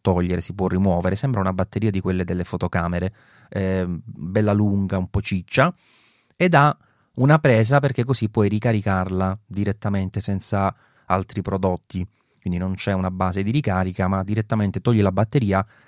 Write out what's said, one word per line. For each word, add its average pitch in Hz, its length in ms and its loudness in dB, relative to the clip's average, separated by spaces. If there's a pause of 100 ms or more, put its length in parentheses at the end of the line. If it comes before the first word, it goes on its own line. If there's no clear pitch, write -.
togliere, 90 400 0
si 90 140 -10
può 98 120 -2
rimuovere. 92 480 2
Sembra 117 260 -2
una 95 120 0
batteria 104 400 -2
di 95 80 -2
quelle 92 240 -2
delle 90 180 -4
fotocamere, 87 720 -4 (340)
eh, 95 380 -2
bella 95 640 -2
lunga, 101 460 0
un 92 100 -4
po' 98 120 -2
ciccia, 131 520 0 (600)
ed 175 200 2
ha 147 220 4 (380)
una 143 240 6
presa 127 400 4
perché 135 260 0
così 123 240 -2
puoi 104 200 2
ricaricarla 95 960 0
direttamente 98 760 -4
senza 98 540 -2 (320)
altri 95 360 -2
prodotti. 92 640 -4 (360)
Quindi 87 180 -4
non 92 160 -4
c'è 98 180 -4
una 92 200 -2
base 92 320 -2
di 110 80 -2
ricarica, 92 560 0
ma 95 160 0
direttamente 104 560 -2
togli 117 200 2
la 98 120 4
batteria 101 520 0 (240)